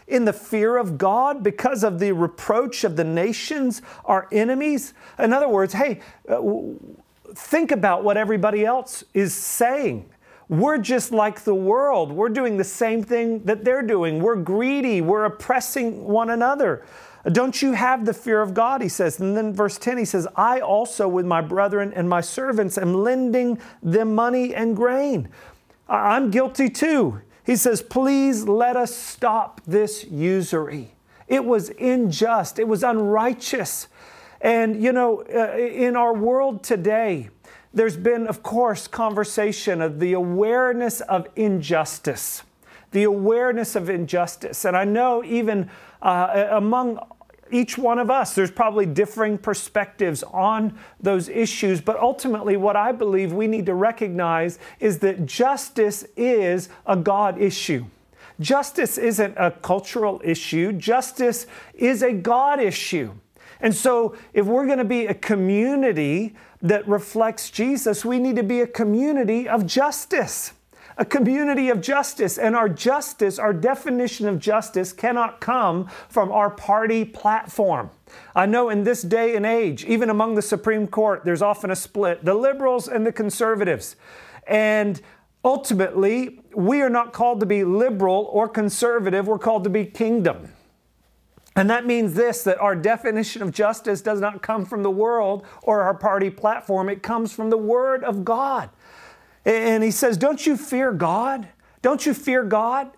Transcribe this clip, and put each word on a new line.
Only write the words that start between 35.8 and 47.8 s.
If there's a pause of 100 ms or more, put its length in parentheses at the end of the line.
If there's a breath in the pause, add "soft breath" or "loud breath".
our
world
today, (440 loud breath)
there's
been,
of
course,
conversation
of
the
awareness
of
injustice. (480 loud breath)
The
awareness
of
injustice.
And
I
know
even, (320 loud breath)
uh, (240)
a-,
among (500)
each
one